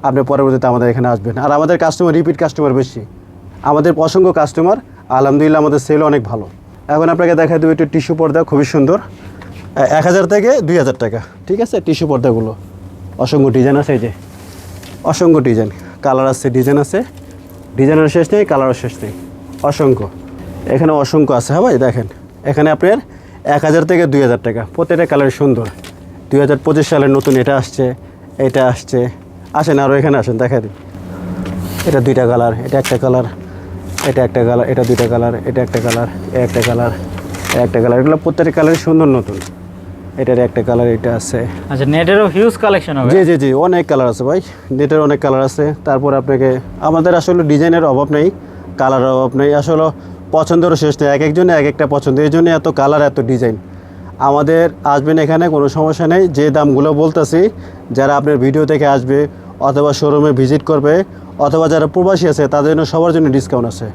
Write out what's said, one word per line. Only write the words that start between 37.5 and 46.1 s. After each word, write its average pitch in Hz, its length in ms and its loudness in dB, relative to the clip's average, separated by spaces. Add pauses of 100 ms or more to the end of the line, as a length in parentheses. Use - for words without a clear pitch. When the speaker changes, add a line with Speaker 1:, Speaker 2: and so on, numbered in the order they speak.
Speaker 1:
এ 135 40 0
একটা 117 240 0
কালার, 120 180 2
এগুলো 156 160 2
প্রত্যেকটা 165 400 -2
কালারই 160 200 2
সুন্দর 160 300 2
নতুন। 120 320 0 (800)
এটার 127 200 0
একটা 120 240 0
কালার, 120 340 0
এটা 113 180 -4
আছে। 113 260 -6 (300)
Speaker 2:
আচ্ছা, 139 140 -2
নেটেরও 170 440 2
হিউজ 214 280 2
কালেকশন 190 400 0
হবে। 127 140 0
Speaker 1:
জি, 185 140 6
জি, 170 120 4
জি, 135 180 0
অনেক 175 320 2
কালার 131 260 2
আছে 104 120 -4
ভাই, 160 160 0 (300)
নেটের 143 300 2
অনেক 147 200 2
কালার 135 220 2
আছে। 147 320 -2 (100)
তারপর 139 300 0